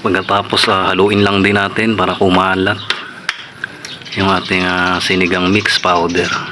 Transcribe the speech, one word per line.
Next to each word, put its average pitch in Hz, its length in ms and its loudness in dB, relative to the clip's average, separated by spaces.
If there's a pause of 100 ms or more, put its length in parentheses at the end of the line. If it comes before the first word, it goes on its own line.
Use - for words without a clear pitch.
Pagkatapos, 98 640 0
ah, 95 240 2
haluin 101 320 4
lang 101 160 2
din 98 160 4
natin 104 400 0
para 92 160 0
kumalat 95 640 2 (1400)
yung 95 80 2
ating, 92 400 0
ah, 90 320 0
sinigang 90 480 0
mix 104 320 2
powder, 87 480 0 (240)